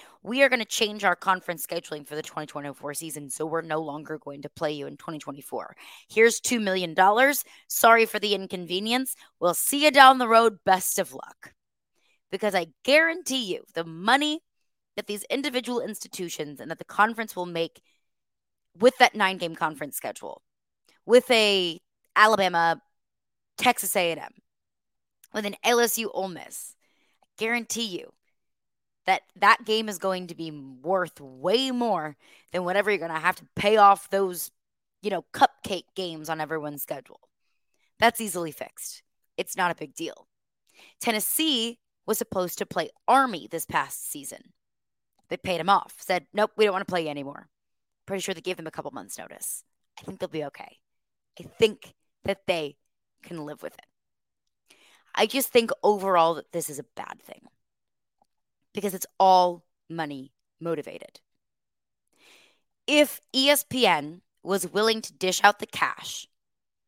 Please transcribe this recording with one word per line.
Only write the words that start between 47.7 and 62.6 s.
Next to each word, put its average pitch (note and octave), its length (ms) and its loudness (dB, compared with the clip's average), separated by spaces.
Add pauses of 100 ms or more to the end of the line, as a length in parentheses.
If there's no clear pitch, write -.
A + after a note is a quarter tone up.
Pretty F#3+ 160 -6
sure F#3+ 120 -6
they E3 60 -16
gave F3+ 160 -6
them E3 100 -12
a D#3+ 60 -12
couple D3 180 -10
months' G#2+ 280 -14
notice. - 440 -12 (340)
I - 60 -20
think F#3+ 160 -14
they'll F3+ 100 -8
be D#3 180 -8
okay. - 320 -18 (600)
I - 60 -18
think - 500 -2 (300)
that - 200 -6
they D#3 320 -4 (460)
can D#3+ 240 -14
live D3 160 -16
with D2 120 -14
it. - 100 -20 (1300)
I G#3+ 120 2
just B3 240 -2
think A#3 200 4 (140)
overall F3+ 500 4
that - 160 -12
this E3 180 -6
is D3 120 -12
a C3+ 60 -16 (100)
bad - 260 -14
thing - 200 -20 (1300)
because G3 200 -6
it's F#3 120 -10 (140)
all F3+ 440 4 (240)
money D3 440 -10 (260)
motivated. - 600 -10 (1700)